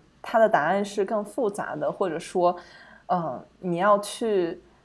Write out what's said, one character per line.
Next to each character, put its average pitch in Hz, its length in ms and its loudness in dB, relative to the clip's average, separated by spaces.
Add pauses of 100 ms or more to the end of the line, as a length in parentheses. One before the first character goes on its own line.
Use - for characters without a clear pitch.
(200)
它 - 200 2
的 220 80 8
答 165 160 2
案 196 200 2
是 202 200 -2
更 208 200 -4
复 214 240 -2
杂 170 280 -6
的， 151 160 -2
或 190 160 -2
者 156 100 -4
说， 175 380 0 (500)
呃， 160 400 -4 (140)
你 180 160 -2
要 202 220 4
去 202 600 -2 (240)